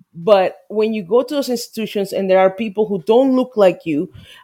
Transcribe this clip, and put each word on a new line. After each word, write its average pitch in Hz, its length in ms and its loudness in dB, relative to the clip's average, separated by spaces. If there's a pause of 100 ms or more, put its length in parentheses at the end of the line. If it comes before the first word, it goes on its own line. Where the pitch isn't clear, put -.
(160)
but 185 400 2 (140)
when 214 240 -2
you 214 100 -6
go 202 180 0
to 277 140 -8
those 277 140 -2
institutions 220 640 -6
and 190 180 -2
there 190 80 6
are 190 100 4
people 202 380 -4
who 185 160 -6
don't 254 320 2
look 254 220 -2
like 185 280 2
you, 165 260 -4 (320)